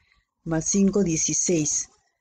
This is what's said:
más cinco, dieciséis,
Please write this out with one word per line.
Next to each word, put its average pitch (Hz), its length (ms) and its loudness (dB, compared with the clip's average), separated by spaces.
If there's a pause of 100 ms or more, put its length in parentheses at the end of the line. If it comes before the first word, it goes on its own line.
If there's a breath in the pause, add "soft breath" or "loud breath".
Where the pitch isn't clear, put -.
(440)
más 160 200 -2
cinco, 196 400 2
dieciséis, 160 840 -2 (300)